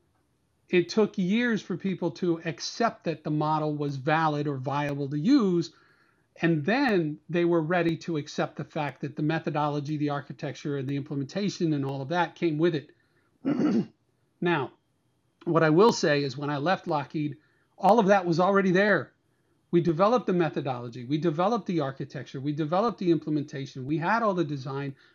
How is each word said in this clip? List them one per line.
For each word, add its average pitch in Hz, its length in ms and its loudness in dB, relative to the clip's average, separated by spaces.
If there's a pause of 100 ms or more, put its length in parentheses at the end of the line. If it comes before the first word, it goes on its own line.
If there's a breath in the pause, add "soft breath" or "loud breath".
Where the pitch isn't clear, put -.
(720)
It 175 200 2
took 214 280 0
years 214 440 0
for 180 160 -6
people 180 340 -4
to 170 320 -2
accept 220 600 -4
that 160 200 -6
the 156 60 -4
model 151 460 0
was 143 220 -6
valid 151 500 0
or 143 100 -4
viable 143 520 -4
to 147 80 -4
use, 185 540 2 (720)
and 165 220 2
then 196 540 0 (120)
they 170 160 2
were 170 160 2
ready 165 360 0
to 165 200 -4
accept 151 380 -4
the 151 80 -8
fact 147 380 -6
that 139 140 -8
the 151 60 -4
methodology, 151 760 -2
the 147 120 -2
architecture, 143 680 -6
and 131 100 -6
the 143 80 -4
implementation 156 760 -2
and 139 120 -2
all 139 160 -6
of 135 80 -8
that 170 260 0
came 156 220 0
with 165 180 2
it. - 140 -8 (540)
<clears throat> - 440 2 (540)
Now, 165 300 0 (720)
what 160 200 2
I 156 60 6
will 196 220 8
say 143 320 2
is 127 140 -6
when 208 120 -4
I 143 80 -2
left 170 300 -2
Lockheed, 147 480 -4 (420)
all 208 220 6
of 190 80 4
that 196 180 4
was 170 140 2
already 196 320 4
there. 190 400 2 (580)
We 175 120 4
developed 196 440 2
the 202 60 0
methodology, 127 720 -4
we 143 140 -2
developed 180 480 0
the 170 140 -2
architecture, 135 600 -8
we 147 120 -4
developed 175 460 -2
the 180 140 0
implementation, 139 720 -4
we 156 120 -2
had 202 240 0
all 208 120 0
the 175 100 0
design, 139 520 -8 (180)